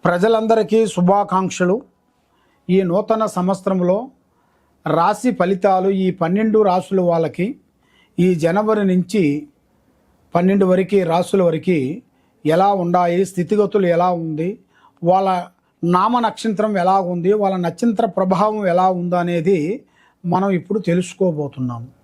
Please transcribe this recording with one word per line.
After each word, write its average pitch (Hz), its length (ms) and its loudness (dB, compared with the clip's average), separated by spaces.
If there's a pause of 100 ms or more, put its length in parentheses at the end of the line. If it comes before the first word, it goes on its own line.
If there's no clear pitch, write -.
ప్రజలందరికీ 220 760 2 (140)
శుభాకాంక్షలు. 185 800 0 (920)
ఈ 185 100 4 (140)
నూతన 220 320 0 (120)
సంవత్సరంలో 185 640 0 (840)
రాశి 190 540 0
ఫలితాలు 190 500 2 (140)
ఈ - 20 0 (140)
పన్నెండు 208 480 0
రాసుల 185 400 0
వాళ్ళకి 165 380 -2 (720)
ఈ 175 100 4 (160)
జనవరి 208 480 0
నుంచి 185 300 0 (1120)
పన్నెండు 190 320 4
వరకు 185 340 2 (100)
రాసుల 180 380 0
వరకు 160 300 0 (680)
ఎలా 175 240 2 (140)
ఉన్నాయి, 175 420 0
స్థితిగతులు 196 720 -2
ఎలా 175 140 0 (140)
ఉంది, 160 260 -6 (520)
వాళ్ళ 190 280 2 (540)
నామ 180 360 2
నక్షత్రం 214 540 -2 (100)
ఎలా 190 140 2 (160)
ఉంది, 175 180 0 (100)
వాళ్ళ 190 140 0 (120)
నక్షత్ర 226 380 0 (120)
ప్రభావం 190 420 0 (140)
ఎలా 185 140 4 (120)
ఉందనేది 175 600 0 (640)
మనం 180 260 0 (100)
ఇప్పుడు 208 300 -4
తెలుసుకోబోతున్నాం. 147 960 -4 (200)